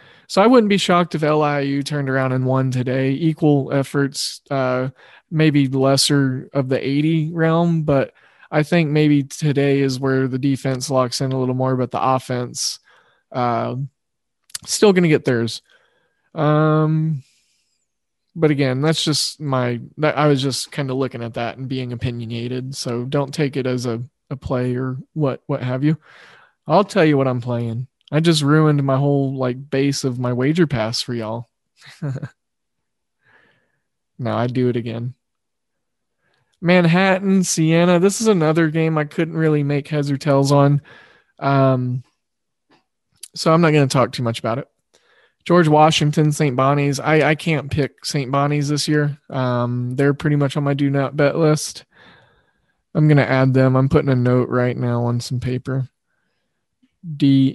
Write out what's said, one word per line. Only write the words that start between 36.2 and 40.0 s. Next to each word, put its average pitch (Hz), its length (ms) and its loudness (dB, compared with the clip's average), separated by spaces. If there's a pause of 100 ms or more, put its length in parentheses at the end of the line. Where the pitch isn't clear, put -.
Manhattan, 185 840 4
Siena. 170 560 2
This 196 220 2
is 220 60 -2
another 160 420 2
game 160 280 0
I 151 60 0
couldn't 160 320 -4
really 156 260 2
make 143 280 -2
heads 147 200 -2